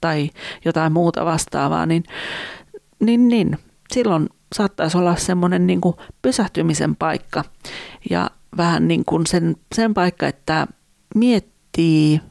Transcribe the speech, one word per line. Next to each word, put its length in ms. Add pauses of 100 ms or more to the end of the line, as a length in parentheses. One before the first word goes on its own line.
tai 300 (340)
jotain 280
muuta 320
vastaavaa, 640
niin, 180 (960)
niin, 280
niin 300 (340)
silloin 360 (260)
saattaisi 440
olla 180
semmonen 500
niinku 300 (260)
pysähtymisen 720
paikka 480 (640)
ja 200 (260)
vähän 320
niin 160
kuin 220
sen, 300 (180)
sen 200
paikka, 320
että 400 (480)
miettii 1040 (100)